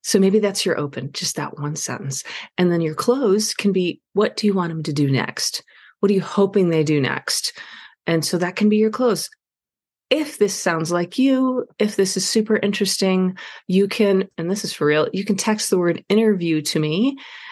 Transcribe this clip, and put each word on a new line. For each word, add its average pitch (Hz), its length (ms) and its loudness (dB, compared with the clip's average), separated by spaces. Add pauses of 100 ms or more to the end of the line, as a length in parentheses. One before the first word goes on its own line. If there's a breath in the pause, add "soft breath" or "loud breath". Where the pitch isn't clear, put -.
So - 160 2
maybe 196 180 4
that's 196 260 0
your 185 140 0
open, 139 340 -6
just - 220 -6
that - 240 -10
one 147 160 -4
sentence. 135 480 -8 (340 loud breath)
And 180 140 4
then 170 100 2
your 156 140 -2
close 214 580 2
can 202 200 0
be, 185 280 -2 (120)
"What 208 240 0
do 214 100 0
you 202 80 2
want 180 160 0
'em 160 140 -6
to 156 80 -4
do 143 180 2
next? - 540 -2 (340 soft breath)
What 202 120 2
are 208 40 4
you 196 60 2
hoping 196 480 2
they 160 160 2
do 147 160 2
next?" - 520 -4 (540 loud breath)
And 165 180 2
so 175 140 -2
that 180 160 -4
can 208 140 4
be 214 80 4
your 214 140 4
close. 220 380 0 (840)
If 302 280 -2
this 196 160 2
sounds 165 360 -2
like 175 280 -4
you, 262 480 2 (120)
if 214 180 0
this 190 200 0
is 185 100 -2
super 214 300 2
interesting, 190 800 0 (300 loud breath)
you 190 200 4
can, 196 400 2 (120)
and 165 120 -2
this 208 140 -4
is - 80 -6
for - 140 0
real, 151 260 4
you 190 100 -4
can 196 140 0
text 202 320 -2
the 196 80 2
word 170 320 0
interview 185 540 2
to 156 180 -2
me 202 380 0 (340 loud breath)